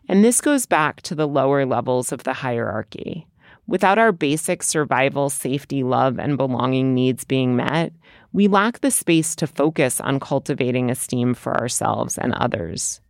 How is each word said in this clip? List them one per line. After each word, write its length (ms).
And 160
this 160
goes 240
back 380
to 120
the 120
lower 380
levels 460
of 120
the 100
hierarchy. 960
Without 320
our 140
basic 500
survival, 680
safety, 540
love, 360
and 160
belonging 580
needs 300
being 320
met, 380
we 140
lack 340
the 100
space 440
to 120
focus 540
on 180
cultivating 680
esteem 440
for 220
ourselves 600
and 160
others. 680